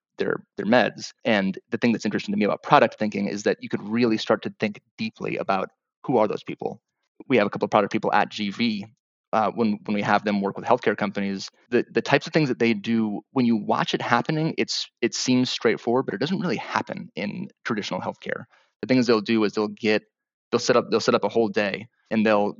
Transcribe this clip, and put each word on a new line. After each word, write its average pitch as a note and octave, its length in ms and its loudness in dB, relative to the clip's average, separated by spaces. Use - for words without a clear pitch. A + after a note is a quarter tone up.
their, - 240 -2
their G2 100 -4
meds. G#2+ 460 2
And G2 320 0
the A2+ 60 -4
thing A#2 140 2
that's A#2 140 0
interesting G#2 260 -2
to G2+ 60 -2
me G#2 80 2
about - 180 -2
product C3 360 4
thinking G2+ 280 -2
is G2+ 160 -4
that G2+ 160 2
you B2 100 -12
could G2+ 120 -4
really A2 360 0
start - 260 0
to G#2 160 -8
think G#2 200 -4
deeply A2 400 -6
about F#2+ 320 -2
who C3 120 2
are G#2+ 100 4
those - 160 -6
people. - 360 -10
We C3 100 4
have G#2 100 4
a - 20 -2
couple - 160 -4
of G2 60 -2
product G#2 200 4
people G#2+ 220 -2
at G2 160 2
G G#2 220 -6
V. G#2+ 340 -4
Uh, G#2+ 240 0
when, G#2+ 300 0
when G#2+ 100 -2
we G2+ 80 -2
have G#2 200 2
them G#2 180 0
work G2 140 -2
with F2+ 100 -10
healthcare - 300 2
companies, G2 540 -4
the, A#2 180 4
the A#2 140 -2
types - 240 2
of E3 60 -14
things D#3 160 2
that A#2 100 -2
they A#2 160 2
do, G#2+ 460 -2
when B2+ 160 2
you A#2 80 4
watch A2 400 -2
it - 60 -4
happening, D#3 580 0
it's, - 280 -4
it A2 140 0
seems B2+ 340 2
straightforward, A#2+ 560 0
but - 80 -6
it G2+ 60 -2
doesn't E3 200 -2
really C#3 180 -2
happen - 580 -6
in - 320 -8
traditional G2 340 -4
healthcare. - 440 -8
The G#2+ 60 -8
things B2+ 200 4
they'll A2+ 140 6
do A2 220 2
is G2 100 0
they'll G#2+ 160 0
get, G#2+ 340 0
they'll A#2+ 80 2
set A#2+ 160 2
up, A2+ 160 0
they'll G#2+ 80 4
set A#2 160 2
up A2 80 2
a G2+ 60 0
whole A2+ 180 2
day G#2 400 -4
and A2 140 2
they'll G#2 340 2